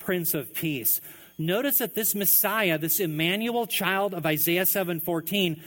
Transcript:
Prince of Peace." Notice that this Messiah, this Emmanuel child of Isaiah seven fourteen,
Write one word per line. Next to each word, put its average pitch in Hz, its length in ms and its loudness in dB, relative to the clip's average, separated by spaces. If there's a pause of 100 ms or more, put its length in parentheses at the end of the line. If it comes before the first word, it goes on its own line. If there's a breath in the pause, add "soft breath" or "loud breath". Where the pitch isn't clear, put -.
Prince 180 340 -2
of 143 180 -6
Peace." 139 480 -2 (380 loud breath)
Notice 208 400 0
that 240 160 -2
this 214 220 -2
Messiah, 196 600 2
this 165 200 0
Emmanuel 202 680 0
child 190 440 0
of 160 140 -4
Isaiah 170 400 2
seven 175 320 0
fourteen, 165 680 0